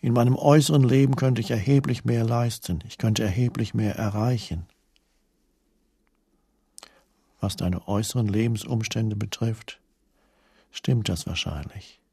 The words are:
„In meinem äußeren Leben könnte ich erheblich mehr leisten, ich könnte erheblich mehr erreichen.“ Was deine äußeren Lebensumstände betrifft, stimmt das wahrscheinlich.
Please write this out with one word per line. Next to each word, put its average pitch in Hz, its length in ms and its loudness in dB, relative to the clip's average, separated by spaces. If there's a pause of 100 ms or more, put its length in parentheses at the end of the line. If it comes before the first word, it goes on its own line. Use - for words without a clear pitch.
„In 123 100 0
meinem 120 240 4
äußeren 147 480 6
Leben 135 320 4
könnte 127 240 0
ich 107 100 -4
erheblich 127 540 0
mehr 117 220 0
leisten, 117 600 -2
ich - 120 -16
könnte 110 260 0
erheblich 110 500 -2
mehr 107 220 -2
erreichen.“ 107 680 -2 (2750)
Was 104 160 -4
deine 90 320 -4
äußeren 104 400 -2
Lebensumstände 110 880 -2
betrifft, 113 640 -8 (920)
stimmt 120 360 -2
das 85 180 -4
wahrscheinlich. - 760 -8 (120)